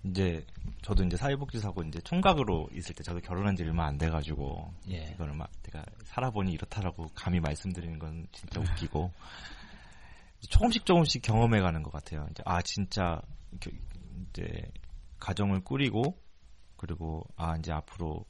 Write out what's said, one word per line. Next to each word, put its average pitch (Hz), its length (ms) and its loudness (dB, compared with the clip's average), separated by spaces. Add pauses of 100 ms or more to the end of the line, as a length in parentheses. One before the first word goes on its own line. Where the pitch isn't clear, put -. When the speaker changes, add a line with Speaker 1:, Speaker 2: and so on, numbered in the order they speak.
Speaker 1:
이제 92 420 2 (360)
저도 98 220 4
이제 87 120 2
사회복지사고 120 680 -2
이제 78 160 -6
총각으로 143 720 4
있을 85 220 -8
때, - 80 -10
저도 87 180 -4
결혼한 95 360 2
지 87 80 -2
얼마 80 220 2
안 71 120 -2
돼가지고 80 760 0 (180)
Speaker 2:
예. 80 240 -6
Speaker 1:
이거를 78 200 -6
막 80 160 -6 (140)
제가 78 200 -10 (200)
살아보니 107 480 0
이렇다라고 85 640 -4
감히 90 260 2
말씀드리는 82 580 -2
건 80 340 -8
진짜 - 280 -6
웃기고, 85 500 0 (1400)
조금씩 220 380 8
조금씩 170 360 6
경험해가는 107 600 6
것 - 100 -6
같아요. 76 380 -6
이제 - 160 -10
아, 90 160 2
진짜 90 580 0 (300)
이렇게 - 260 -8 (540)
이제 - 140 -4 (720)
가정을 98 460 2
꾸리고, 135 520 2 (600)
그리고 82 480 -6 (120)
아, 82 200 -2
이제 80 160 -4
앞으로 78 580 -4